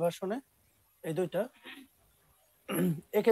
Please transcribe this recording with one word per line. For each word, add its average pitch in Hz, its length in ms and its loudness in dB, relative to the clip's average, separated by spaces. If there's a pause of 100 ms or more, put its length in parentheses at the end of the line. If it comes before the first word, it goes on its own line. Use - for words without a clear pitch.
ভার্সনে 185 340 -2 (680)
এই 165 160 -4
দুইটা। 180 220 -2 (1800)
একে 226 120 6